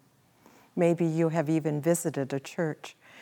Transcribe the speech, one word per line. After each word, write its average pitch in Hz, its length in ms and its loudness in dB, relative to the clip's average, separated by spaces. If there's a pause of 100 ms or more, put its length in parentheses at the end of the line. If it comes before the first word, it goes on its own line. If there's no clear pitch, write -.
(760)
Maybe 170 320 2
you 160 240 2
have 156 180 -2
even 156 320 0
visited 147 540 0
a 139 40 0
church - 560 -8 (280)